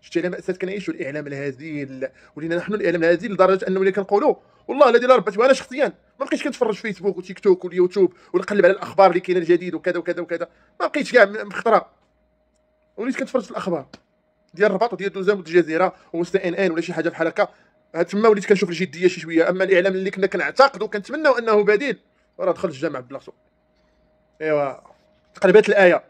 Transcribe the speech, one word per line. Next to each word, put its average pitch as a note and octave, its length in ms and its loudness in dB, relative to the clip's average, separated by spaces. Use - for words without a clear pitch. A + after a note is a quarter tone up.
شتي - 180 -6
على E3+ 100 -4
مأساة F3+ 240 -8
كنعيشوا F#3 400 -8
الإعلام D3 340 -10
الهزيل، C#3 800 -10
ولينا E3 200 -6
نحن F3 180 -6
الإعلام F3 300 0
الهزيل F3 300 2
لدرجة F#3 340 2
أنه F#3+ 120 -2
ملي F#3+ 120 2
كنقولوا G3+ 440 0
والله C4+ 220 4
الذي A#3+ 180 2
لا B3+ 80 6
ربت، G3+ 220 -2
وأنا B3+ 160 4
شخصيًا B3+ 400 -4
ما C#4 60 -8
بقيتش - 180 -4
كنتفرج A3+ 320 -4
فيسبوك G3+ 420 -6
وتيك F#3 220 -14
توك F#3 260 2
واليوتيوب F3+ 480 0
ونقلب F#3+ 320 0
على F#3+ 80 6
الأخبار G3 360 4
اللي F3 100 0
كاينة F#3 200 -2
الجديد E3+ 340 0
وكذا F3 240 -6
وكذا E3+ 240 -6
وكذا، E3+ 260 -8
ما E4+ 80 -2
بقيتش C#4 240 -4
كاع A3 140 8
م-، G#3 220 -10
مخطرة. G#3 420 0
وليت A3+ 220 -8
كنتفرج C4 240 -4
في - 80 -18
الأخبار F3 360 -6
ديال G3+ 160 2
الرباط G3+ 240 -2
وديال F#3 180 -6
دوزام G3 260 -2
والجزيرة E3+ 580 0
و E3+ 100 -2
سي F3 140 -2
إن F3+ 160 -2
إن F#3+ 180 0
ولا D#3+ 100 -4
شي E3+ 120 -6
حاجة E3 160 -2
بحال E3 180 -4
هكا، F3+ 200 -2
ها E3 80 0
تما G#3 260 2
وليت G#3 160 2
كنشوف G3 240 2
الجدية F3 380 -2
شي F3+ 120 0
شوية. E3 300 0
أما F#3 140 -2
الإعلام F#3+ 300 2
اللي F#3+ 180 -4
كنا F#3+ 160 -2
كنعتقدوا F3+ 600 2
كنتمنوا B3 520 -2
أنه A3 240 2
بديل، G#3+ 360 0
راه F3+ 120 -2
دخل F#3 160 -4
الجامع C#3+ 320 -8
بلاصتو. B2+ 320 -18
إيوا، D3 320 -2
تقلبات G3+ 360 4
الآية. F#3+ 400 4